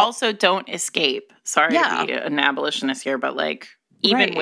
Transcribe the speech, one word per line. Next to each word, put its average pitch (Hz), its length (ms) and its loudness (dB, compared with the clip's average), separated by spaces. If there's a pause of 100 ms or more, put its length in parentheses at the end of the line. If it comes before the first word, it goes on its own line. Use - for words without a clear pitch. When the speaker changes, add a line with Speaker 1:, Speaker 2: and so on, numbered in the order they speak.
Speaker 1:
also 233 260 -2
don't 190 360 2
escape. - 640 -2 (120)
Sorry 160 300 2
Speaker 2:
Yeah. 320 260 2
Speaker 1:
to - 60 0
be 131 60 -4
an 143 260 -4
abolitionist 139 640 -2
here, 135 140 -2
but, 135 180 -4
like, 151 320 -4 (340)
even 220 320 2
when - 80 -2